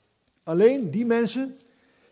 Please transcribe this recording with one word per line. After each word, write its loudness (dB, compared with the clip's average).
Alleen 2
die -4
mensen -2